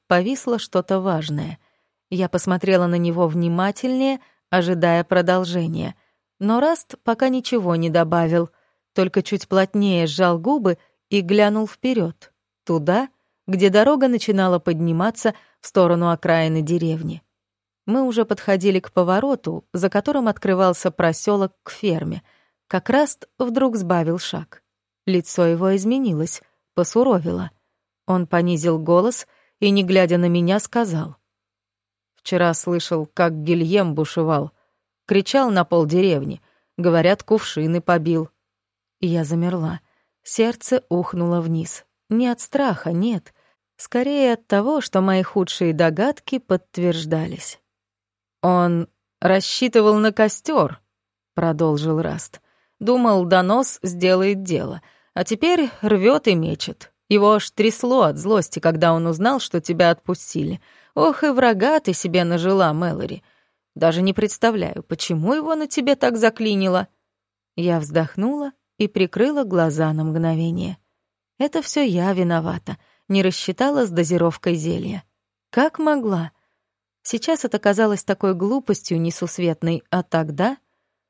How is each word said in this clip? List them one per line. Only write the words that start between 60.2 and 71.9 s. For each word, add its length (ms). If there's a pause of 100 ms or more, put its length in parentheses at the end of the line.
Ох, 300
и 40
врага 520
ты 140
себе 300
нажила, 500
Мэлори. 480 (520)
Даже 280
не 100
представляю, 720
почему 500
его 220
на 140
тебе 280
так 220
заклинило». 720 (680)
Я 240
вздохнула 720 (240)
и 120
прикрыла 560
глаза 500
на 100
мгновение. 720 (600)
«Это 240
все 200
я 300